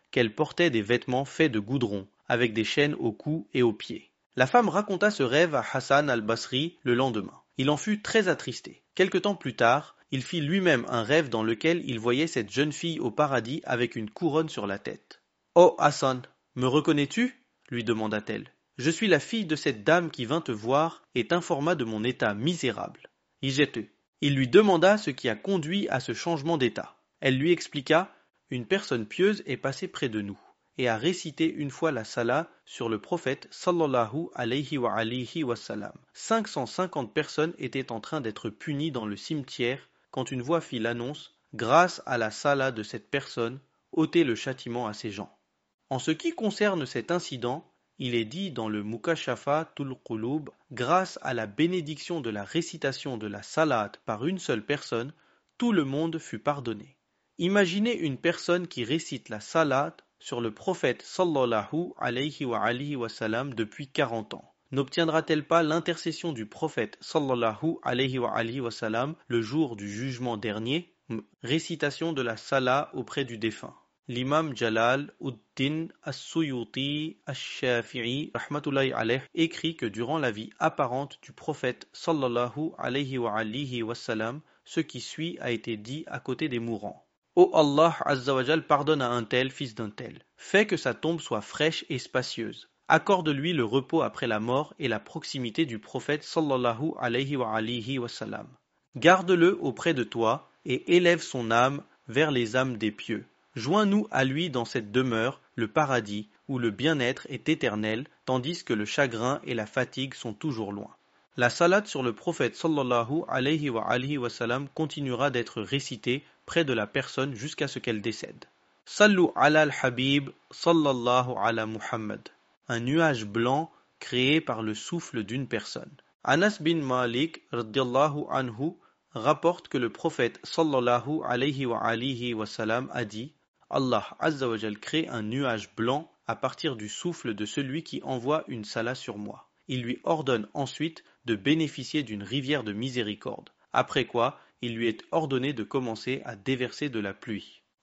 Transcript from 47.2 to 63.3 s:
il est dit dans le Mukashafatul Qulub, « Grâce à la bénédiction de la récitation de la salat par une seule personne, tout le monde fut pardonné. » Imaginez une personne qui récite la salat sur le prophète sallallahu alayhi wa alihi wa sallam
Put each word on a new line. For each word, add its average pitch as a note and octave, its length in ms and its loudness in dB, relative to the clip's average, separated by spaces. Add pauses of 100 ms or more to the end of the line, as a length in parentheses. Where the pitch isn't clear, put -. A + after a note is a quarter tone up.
il B2 160 -4
est A#2 100 2
dit E3 260 -6
dans A2+ 200 -4
le G#2 120 -2
Mukashafatul C#3 1200 -2
Qulub, « C3 460 -4 (240)
Grâce D#3 480 0
à C3 140 -4
la A2+ 120 -2
bénédiction D#3 760 -2
de A#2 80 -4
la G#2 140 -4
récitation C#3+ 720 -4
de A2 80 -6
la G2+ 160 -8
salat B2+ 500 2 (140)
par A2 180 -4
une F#3 140 -2
seule A#2 260 -2
personne, C#3 480 -4 (460)
tout A#3+ 140 2
le E3+ 120 6
monde D#3 340 -2
fut A#2+ 200 -10
pardonné. » A#2+ 580 -4 (420)
Imaginez G3 580 4
une C#3 200 -2
personne E3+ 500 0
qui B2 180 -6
récite C#3 440 -4
la G#2+ 120 -8
salat D3+ 540 2 (240)
sur - 220 -6
le A2+ 140 -2
prophète D#3 480 0
sallallahu C#3+ 960 0
alayhi C3+ 460 -2
wa A2+ 180 -2
alihi C3 340 0
wa A#2 120 -4
sallam A#2 460 -2